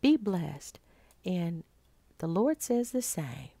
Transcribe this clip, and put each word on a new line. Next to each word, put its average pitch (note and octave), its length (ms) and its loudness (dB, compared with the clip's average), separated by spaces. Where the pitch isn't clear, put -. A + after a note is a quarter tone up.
Be D4 160 8
blessed. F3 600 -4
And E3+ 400 -2
the E3 100 -4
Lord A#3 320 2
says A#3+ 300 0
the B3+ 100 0
same. C3 480 -6